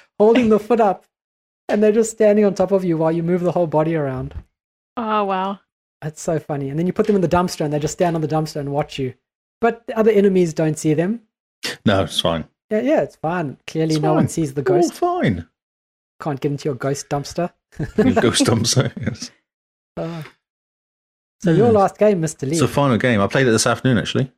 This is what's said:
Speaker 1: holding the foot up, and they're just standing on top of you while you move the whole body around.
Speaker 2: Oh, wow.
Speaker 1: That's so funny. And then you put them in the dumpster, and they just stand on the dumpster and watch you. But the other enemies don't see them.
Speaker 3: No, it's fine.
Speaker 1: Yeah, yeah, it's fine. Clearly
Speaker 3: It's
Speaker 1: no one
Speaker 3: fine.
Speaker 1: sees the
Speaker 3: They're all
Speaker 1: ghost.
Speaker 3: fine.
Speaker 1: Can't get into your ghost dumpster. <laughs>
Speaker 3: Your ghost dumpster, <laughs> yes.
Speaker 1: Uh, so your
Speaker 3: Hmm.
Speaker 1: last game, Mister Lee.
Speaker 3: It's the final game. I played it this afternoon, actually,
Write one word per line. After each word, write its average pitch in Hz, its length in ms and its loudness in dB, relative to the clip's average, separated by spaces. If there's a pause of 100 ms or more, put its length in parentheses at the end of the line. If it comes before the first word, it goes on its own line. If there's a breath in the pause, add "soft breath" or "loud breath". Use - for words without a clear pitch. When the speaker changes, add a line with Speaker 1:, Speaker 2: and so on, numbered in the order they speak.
(180 soft breath)
Speaker 1:
holding 226 320 4
the 214 100 4
foot 226 220 0
up, 196 240 0 (640)
and 208 140 0
they're 214 100 6
just 220 180 0
standing 208 340 4
on 196 100 2
top 185 160 0
of 190 120 2
you 170 140 0
while 160 140 2
you 170 120 -2
move 175 180 0
the 175 100 0
whole 175 160 0
body 156 280 0
around. 139 380 -6 (640)
Speaker 2:
Oh, 214 280 -2
wow. 190 340 -4 (420)
Speaker 1:
That's 156 200 -10
so 160 180 -2
funny. 143 300 -6
And 143 100 -6
then 175 80 0
you 180 60 -2
put 214 140 0
them 208 80 2
in 190 60 0
the 170 80 2
dumpster, 175 340 0
and 147 100 -2
they 151 60 -2
just 151 140 -4
stand 170 220 0
on 160 60 -4
the 151 60 -2
dumpster 156 300 -4
and 143 140 -6
watch 147 280 -4
you. 131 140 -6 (480)
But 233 260 -2
the 233 100 -8
other 220 140 4
enemies 190 420 4
don't 156 260 0
see 156 140 2
them. 185 280 0 (640 loud breath)
Speaker 3:
No, 95 180 2
it's - 180 -6
fine. 82 240 -2 (240)
Speaker 1:
Yeah, - 120 -2
yeah, 262 200 2
it's 139 160 -6
fine. 156 400 -6 (100)
Clearly 160 280 -2
Speaker 3:
It's 151 60 -2
Speaker 1:
no 156 120 0
one 156 100 2
Speaker 3:
fine. - 60 0
Speaker 1:
sees 151 240 -4
the 147 80 -4
Speaker 3:
They're 370 160 2
all 349 40 4
Speaker 1:
ghost. 330 120 0
Speaker 3:
fine. 285 540 -2 (720)
Speaker 1:
Can't 143 180 -6
get 143 120 -2
into 143 140 -6
your 143 100 -4
ghost 135 340 -6
dumpster. 143 420 -6 (220)
<laughs> - 240 -8
Speaker 3:
Your 247 240 4
ghost 123 240 2
dumpster, 120 460 0 (100)
<laughs> - 40 -
yes. - 260 -8 (680)
Speaker 1:
Uh, 165 260 -8 (1200)
so 175 100 2
your 202 180 4
Speaker 3:
Hmm. 220 60 4
Speaker 1:
last 196 220 2
game, 202 220 2
Mister 156 260 -6
Lee. 131 80 -4
Speaker 3:
It's 165 80 0
the 127 60 4
final 139 300 2
game. 113 240 2
I 98 60 2
played 135 200 0
it 113 40 4
this 110 160 2
afternoon, 123 300 0
actually, 120 400 -4